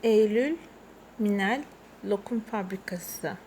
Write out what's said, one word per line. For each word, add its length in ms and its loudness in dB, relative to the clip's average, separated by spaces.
Eylül 540 4
Minel 460 0
Lokum 360 -2
Fabrikası. 960 -8